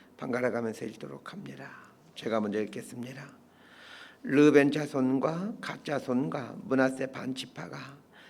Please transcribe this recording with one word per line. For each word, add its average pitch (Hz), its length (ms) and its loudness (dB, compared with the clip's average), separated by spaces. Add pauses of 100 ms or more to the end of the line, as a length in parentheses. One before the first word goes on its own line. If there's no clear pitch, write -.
(180)
번갈아 123 340 0
가면서 113 340 -4
읽도록 - 480 -12
합니다. - 380 -14 (420)
제가 110 260 -2
먼저 104 220 0
읽겠습니다. 123 800 -10 (840)
르벤 143 480 8
자손과 147 880 0
갓 - 240 -10
자손과 131 840 -2
므낫세 131 420 2
반 131 260 -8
지파가 - 640 -12 (320)